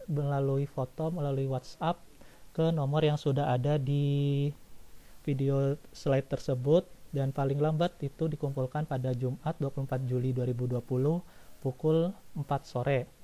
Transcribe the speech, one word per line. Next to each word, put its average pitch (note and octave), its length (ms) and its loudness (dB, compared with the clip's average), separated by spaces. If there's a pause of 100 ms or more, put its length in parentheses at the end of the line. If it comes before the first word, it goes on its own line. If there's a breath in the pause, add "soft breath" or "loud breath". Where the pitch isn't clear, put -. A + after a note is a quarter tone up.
melalui C#3 600 0
foto, D#3 400 -4
melalui C#3 400 -2
WhatsApp D#3 500 -4 (540 loud breath)
ke D#3+ 160 4
nomor D3+ 320 2
yang D3+ 180 4
sudah C#3 320 2
ada B2+ 240 2
di C#3+ 720 2 (800 loud breath)
video C#3 480 2 (160)
slide C3+ 400 0
tersebut, C#3 560 2 (240)
dan C3+ 240 -2
paling C#3 240 0
lambat D#3 400 2
itu D#3 320 -4
dikumpulkan C#3+ 560 -2
pada C3 240 -2
Jumat B2+ 480 -2
dua C#3 140 -2
puluh C3+ 160 -4
empat C3 160 -2
Juli B2+ 260 0
dua B2 160 0
ribu B2 220 -2
dua B2 100 0
puluh C3+ 400 2 (400 loud breath)
pukul D#3+ 540 0 (240)
empat C#3 320 -4
sore. B2+ 400 0 (140)